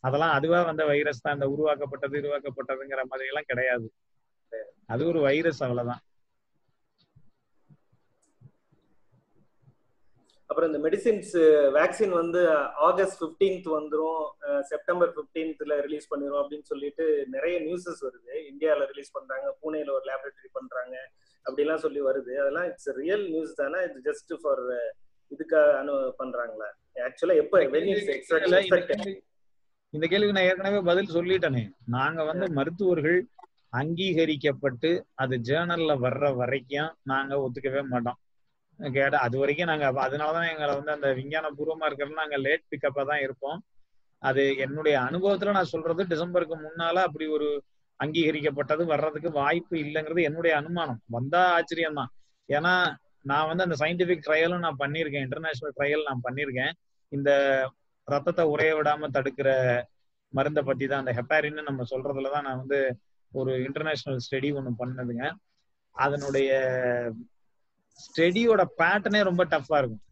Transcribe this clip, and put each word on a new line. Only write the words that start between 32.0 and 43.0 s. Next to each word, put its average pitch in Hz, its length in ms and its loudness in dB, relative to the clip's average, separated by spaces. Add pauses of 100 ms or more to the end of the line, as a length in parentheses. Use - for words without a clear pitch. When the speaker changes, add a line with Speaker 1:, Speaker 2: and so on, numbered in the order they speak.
Speaker 1:
வந்து 180 260 -2
Speaker 2:
ஆ. - 20 -4
Speaker 1:
மருத்துவர்கள் 170 760 2 (460)
அங்கீகரிக்கப்பட்டு 156 1300 0 (120)
அது 131 300 -2
ஜேர்னல்ல 160 540 0
வர்ற 127 380 2
வரைக்கும் 135 680 -4
நாங்க 135 340 -2
ஒத்துக்கவே 135 500 -2
மாட்டோம். 123 320 -2 (760)
கேட்டா 139 260 2
அது 127 200 0
வரைக்கும் 147 280 0
நாங்க 156 200 0
அப்ப, 131 220 0
அதனாலதான் 156 420 -2
எங்களை 147 240 -2
வந்து 147 180 -4
அந்த 143 200 0
விஞ்ஞான 147 360 -4
பூர்வமா 151 360 -4
இருக்கிறது 143 300 -4
நாங்க 151 220 -4
late 139 260 0 (140)
பிக்கப்பா 139 300 -2